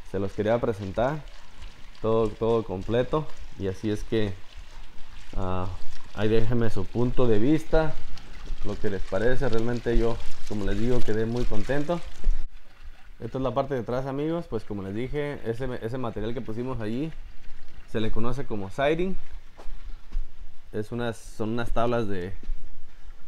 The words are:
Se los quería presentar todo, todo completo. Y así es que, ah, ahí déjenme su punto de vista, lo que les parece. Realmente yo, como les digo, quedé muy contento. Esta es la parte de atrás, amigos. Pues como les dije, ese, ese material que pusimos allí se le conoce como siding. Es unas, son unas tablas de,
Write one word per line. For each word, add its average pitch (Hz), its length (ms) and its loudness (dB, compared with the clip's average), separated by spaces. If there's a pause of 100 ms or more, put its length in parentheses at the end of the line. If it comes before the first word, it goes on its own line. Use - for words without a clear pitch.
(120)
Se 95 80 -6
los 98 140 -6
quería 110 260 -2
presentar 117 600 -6 (800)
todo, 113 280 -2
todo 113 340 -4
completo. 117 640 -4 (340)
Y 98 80 -6
así 95 220 -6
es 104 140 -6
que, 104 300 -2 (1000)
ah, 92 320 -2 (480)
ahí 107 120 0
déjenme 113 420 6
su 98 160 6
punto 120 420 4
de 107 120 6
vista, 151 540 4 (720)
lo 104 140 2
que 107 100 4
les 95 120 2
parece. 123 480 4
Realmente 117 480 4
yo, 110 180 2 (320)
como 104 180 0
les 101 140 0
digo, 120 200 6
quedé 110 260 8
muy 120 180 -2
contento. 143 560 4 (1200)
Esta 117 180 -10
es 131 60 -4
la 123 100 -4
parte 139 200 -4
de 123 80 -4
atrás, 120 260 -6
amigos. 156 400 -6
Pues 110 160 -8
como 101 200 -10
les 98 120 -10
dije, 143 500 -8
ese, 117 220 -6 (140)
ese 113 160 -8
material 117 360 -6
que 131 80 -6
pusimos 117 400 -8
allí 123 300 -6 (800)
se 110 80 -2
le 110 120 4
conoce 123 340 4
como 101 240 -6
siding. 165 480 -2 (1500)
Es 107 200 -8
unas, 117 260 -6
son - 320 -6
unas 117 220 -2
tablas 117 360 2
de, 95 260 -2 (960)